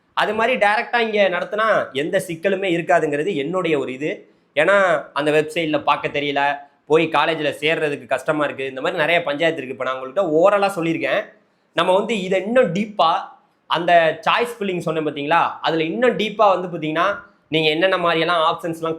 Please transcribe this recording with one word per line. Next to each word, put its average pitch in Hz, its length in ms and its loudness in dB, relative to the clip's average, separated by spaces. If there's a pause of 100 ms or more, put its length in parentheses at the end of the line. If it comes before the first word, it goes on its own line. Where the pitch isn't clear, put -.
(140)
அது 180 200 0
மாதிரி 220 320 0
டைரக்டா 220 320 0
இங்க 214 320 2
நடத்தினா 180 640 -2
எந்த 175 360 -2
சிக்கலுமே 185 420 -2
இருக்காதுங்கிறது 165 640 0
என்னுடைய 160 440 -2
ஒரு 127 140 -4
இது. 143 360 -8 (260)
ஏன்னா 180 580 2
அந்த 147 180 0
வெப்சைட்ல 151 520 0
பார்க்க 147 240 0
தெரியல, 143 500 -2 (280)
போய் 156 260 4
காலேஜ்ல 151 500 0
சேர்றதுக்கு 147 440 -2
கஷ்டமா 147 380 -2
இருக்கு, 131 220 -4
இந்த 131 160 -8
மாதிரி 175 180 -2
நிறைய 165 240 2
பஞ்சாயத்து 147 400 -2
இருக்கு. 131 140 -8
இப்ப 127 60 -6
நான் 131 200 -4
உங்கள்கிட்ட 151 300 -2
ஓரலா 196 360 4 (100)
சொல்லியிருக்கேன். 160 420 -2 (520)
நம்ம 180 200 2
வந்து 208 280 0
இதை 185 220 -2
இன்னும் 220 300 2
டீப்பா, 185 400 0 (540)
அந்த 165 520 2 (100)
சாய்ஸ் 233 300 0
ஃபில்லிங் 190 180 -4
சொன்னேன் 160 300 -4
பாத்தீங்களா, 143 440 0 (100)
அதுல 160 220 0
இன்னும் 214 340 0
டீப்பா 208 420 2
வந்து 175 180 -8
பாத்தீங்கன்னா, 165 420 -2 (300)
நீங்க 156 200 2
என்னென்ன 185 280 2
மாதிரியெல்லாம் 165 580 2
ஆப்ஷன்ஸ்லாம் 160 440 -6